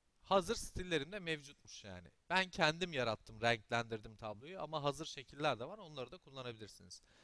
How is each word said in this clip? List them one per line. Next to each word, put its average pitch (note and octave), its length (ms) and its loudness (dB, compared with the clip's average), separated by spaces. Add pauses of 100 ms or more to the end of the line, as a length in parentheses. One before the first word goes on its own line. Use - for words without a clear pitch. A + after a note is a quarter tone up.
(220)
Hazır F#3+ 320 4
stillerim F3 580 -2
de G#3 60 -6
mevcutmuş D3 680 -6
yani. F2+ 240 -12 (220)
Ben F#3 200 4
kendim E3+ 420 4
yarattım, A2+ 480 0
renklendirdim A2+ 760 2
tabloyu A#2 440 -10
ama D3+ 220 -2
hazır C#3+ 240 2
şekiller C#3 540 -2
de A#2+ 40 -6
var. F#3+ 140 -8
Onları D3+ 320 -10
da F3+ 80 -14
kullanabilirsiniz. A#2 840 -12 (220)